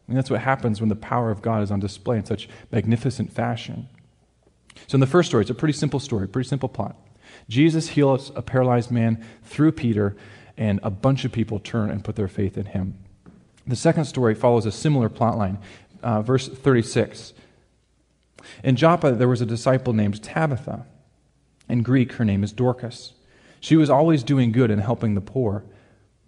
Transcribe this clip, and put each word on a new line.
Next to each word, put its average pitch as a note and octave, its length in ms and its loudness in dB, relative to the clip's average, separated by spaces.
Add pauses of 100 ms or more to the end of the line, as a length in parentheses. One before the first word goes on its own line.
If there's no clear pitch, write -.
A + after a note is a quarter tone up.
(100)
And B2 80 -2
that's C3 120 -2
what - 120 0
happens B2+ 400 -2
when A2+ 80 0
the G#2 80 -2
power A#2+ 340 -2
of G2 100 -6
God A2+ 220 0
is G2+ 80 -4
on G2+ 80 -2
display G#2+ 380 -4
in G2 80 -4
such - 240 -6 (240)
magnificent A2+ 580 -2
fashion. A#2 560 -6 (1000)
So C3+ 100 0
in - 20 6
the C3+ 80 4
first E3+ 220 2
story, B2 100 2
it's G2+ 100 0
a A#2+ 60 -4
pretty D3+ 160 0
simple C#3 300 -4
story, G2 260 -4
pretty C3 220 -6
simple C3+ 180 -2
plot. - 300 -8 (500)
Jesus D#3 400 2
heals C3+ 480 2
a - 60 -8
paralyzed B2+ 500 0
man A2+ 320 2 (220)
through D#3 260 2
Peter, G#2 460 0 (400)
and G#2 260 0
a A2 60 -2
bunch C3 340 0
of A#2+ 80 -4
people G#2+ 280 -2
turn G#2+ 300 -4
and G#2 140 -6
put - 140 -8
their G2+ 100 -2
faith F#2+ 300 -4
in G2+ 80 -6
him. F#2+ 340 -6 (640)
The B2 120 -2
second E3 260 2
story A#2+ 320 0
follows A#2+ 300 2
a G#2+ 80 -2
similar C#3 340 2
plot A2+ 300 0
line. G2 220 -2 (440)
Uh, A2+ 180 0
verse B2+ 280 0
thirty-six. - 840 0 (1300)
"In C3 100 4
Joppa D#3+ 380 4
there B2 160 2
was B2 100 0
a A#2+ 60 0
disciple B2+ 480 0
named G#2 280 0
Tabitha. - 640 -4 (840)
In A#2+ 120 2
Greek, B2 320 2
her A#2+ 120 -2
name G2 180 2
is G#2 80 -4
Dorcas. B2 640 -4 (480)
She D#3 160 4
was D3+ 120 4
always D3 320 4
doing B2+ 300 2
good A#2+ 180 4
and G#2 120 2
helping A2 340 -2
the G#2+ 60 0
poor. G#2+ 420 -4 (640)